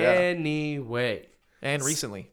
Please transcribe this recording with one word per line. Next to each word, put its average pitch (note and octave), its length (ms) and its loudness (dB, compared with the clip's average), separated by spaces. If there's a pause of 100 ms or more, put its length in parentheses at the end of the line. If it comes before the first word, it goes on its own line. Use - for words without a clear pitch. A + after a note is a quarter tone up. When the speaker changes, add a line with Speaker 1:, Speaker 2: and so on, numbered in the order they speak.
(120)
Speaker 1:
Anyway. D3+ 1160 0 (340)
Speaker 2:
And C#3 200 -2
Speaker 1:
S-, C3 60 -4
Speaker 2:
recently. A#2 460 -4